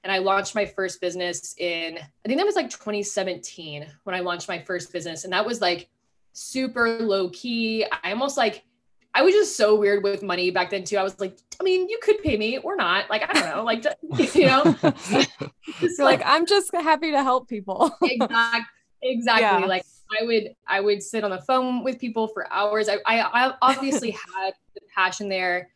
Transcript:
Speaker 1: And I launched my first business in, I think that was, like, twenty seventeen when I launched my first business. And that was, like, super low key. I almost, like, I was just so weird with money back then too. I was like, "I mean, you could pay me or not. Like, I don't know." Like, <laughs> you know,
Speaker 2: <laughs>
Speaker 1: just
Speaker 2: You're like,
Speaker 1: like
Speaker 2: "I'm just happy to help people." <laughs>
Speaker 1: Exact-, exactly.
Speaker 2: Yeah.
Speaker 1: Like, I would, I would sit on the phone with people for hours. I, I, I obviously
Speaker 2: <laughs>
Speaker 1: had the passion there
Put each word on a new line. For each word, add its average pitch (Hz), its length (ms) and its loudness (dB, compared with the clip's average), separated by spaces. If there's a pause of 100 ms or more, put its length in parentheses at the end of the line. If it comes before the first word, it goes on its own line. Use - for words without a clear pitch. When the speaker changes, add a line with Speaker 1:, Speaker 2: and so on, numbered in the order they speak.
Speaker 1:
And 185 60 -6
I 190 80 0
launched 196 380 0
my 202 100 0
first 185 340 -6
business 175 580 -6
in, 165 380 -4
I - 300 -16
think 247 140 0
that 392 40 2
was, 415 120 2
like, 277 120 0
twenty 208 360 -6
seventeen 160 840 -8 (160)
when 185 140 -6
I - 20 -4
launched 175 300 -6
my 175 100 -6
first 175 340 -8
business. 165 300 -8
And 185 100 -8
that 208 140 0
was, 233 140 -4
like, 180 280 0 (440)
super 233 680 -2
low 196 300 0
key. 226 580 -2 (160)
I 180 80 -4
almost, 262 260 -2
like, 226 280 0 (500)
I 269 80 4
was 370 100 8
just 415 240 4
so 214 200 6
weird 202 260 4
with 202 220 -2
money 180 260 0
back 180 200 0
then 196 120 -4
too. 202 140 -4
I 190 80 2
was 190 160 -6
like, 190 180 -6 (220)
"I - 20 -4
mean, 370 260 2
you 453 140 -6
could 415 180 4
pay 285 160 0
me 220 220 -2
or 392 160 -6
not. 190 360 0
Like, 214 200 0
I - 20 -2
don't 175 220 0
know." 202 80 -4
Like, 226 220 -2 (180)
<laughs> - 320 0
you 302 120 8
know, 262 180 6
Speaker 2:
<laughs> 320 180 4 (1000)
Speaker 1:
just 349 180 0
Speaker 2:
You're 277 60 2
like, - 140 6
Speaker 1:
like - 60 -6
Speaker 2:
"I'm 320 220 2
just 392 280 2
happy 311 380 0
to 277 100 2
help 254 260 0
people." 202 500 -2
<laughs> - 40 0
Speaker 1:
Exact-, 233 640 0 (360)
exactly. 226 580 2
Speaker 2:
Yeah. 185 60 0
Speaker 1:
Like, 185 180 0 (360)
I 226 40 -2
would, 226 320 -2 (100)
I 196 140 0
would 202 200 0
sit 220 220 -6
on 208 80 -2
the 185 120 -8
phone 254 420 0
with 254 160 -4
people 226 260 -2
for 214 260 -8
hours. 208 360 0
I, 202 80 0 (100)
I, 277 140 2
I 254 420 0
obviously 262 480 2
Speaker 2:
<laughs> - 240 -14
Speaker 1:
had 190 200 -4 (200)
the - 60 -18 (120)
passion 190 360 -2
there 185 480 -2